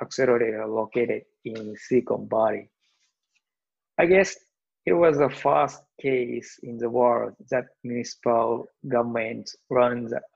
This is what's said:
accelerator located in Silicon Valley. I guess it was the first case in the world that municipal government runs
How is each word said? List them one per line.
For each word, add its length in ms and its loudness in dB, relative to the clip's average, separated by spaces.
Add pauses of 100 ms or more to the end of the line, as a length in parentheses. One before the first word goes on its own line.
accelerator 640 0
located 580 -2 (200)
in 320 -10
Silicon 540 -2
Valley. 400 0 (1300)
I 80 4
guess 320 4 (480)
it 80 2
was 240 4
the 120 2
first 520 0 (180)
case 640 -4
in 160 -12
the 100 -4
world 460 2 (160)
that 160 -2 (180)
municipal 840 -2 (200)
government 640 -4 (220)
runs 420 0 (220)